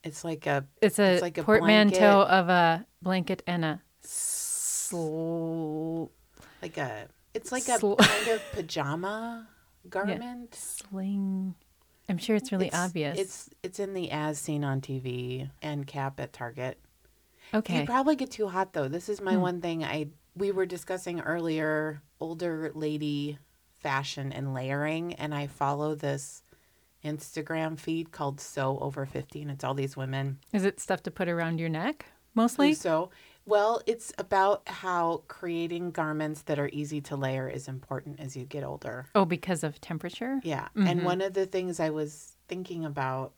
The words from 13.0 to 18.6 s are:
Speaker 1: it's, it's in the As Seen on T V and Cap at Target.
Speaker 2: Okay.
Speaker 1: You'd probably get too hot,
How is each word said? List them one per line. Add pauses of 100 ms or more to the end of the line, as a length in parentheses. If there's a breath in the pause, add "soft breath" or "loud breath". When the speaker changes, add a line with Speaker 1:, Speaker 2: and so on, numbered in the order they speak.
Speaker 1:
it's, (140)
it's
in
the
As
Seen
on
T
V (120)
and
Cap
at
Target. (720 soft breath)
Speaker 2:
Okay.
Speaker 1:
You'd
probably
get
too
hot,